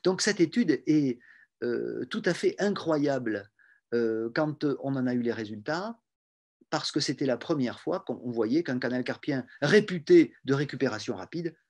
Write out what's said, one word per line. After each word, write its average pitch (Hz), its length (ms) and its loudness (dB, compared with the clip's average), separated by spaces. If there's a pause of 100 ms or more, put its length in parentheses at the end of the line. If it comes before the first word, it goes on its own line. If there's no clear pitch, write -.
Donc 180 180 0
cette 202 200 2
étude 156 440 2
est, 147 320 2 (460)
euh, 120 420 -4
tout 220 200 -6
à 175 100 2
fait - 240 0
incroyable, 143 880 0 (460)
euh, 113 400 0
quand 151 300 -2 (180)
on 135 120 -2
en 127 120 0
a 123 80 0
eu 120 60 0
les 117 120 0
résultats, 113 640 -6 (720)
parce - 220 -4
que 156 80 -2
c'était 143 260 -2
la 123 120 2
première 131 420 -2
fois 180 220 -4
qu'on - 300 -8
voyait 117 320 0
qu'un 127 160 -4
canal 127 240 -2
carpien 135 420 -4 (160)
réputé 175 720 6 (120)
de 131 80 2
récupération 127 600 -2
rapide 160 400 -8 (140)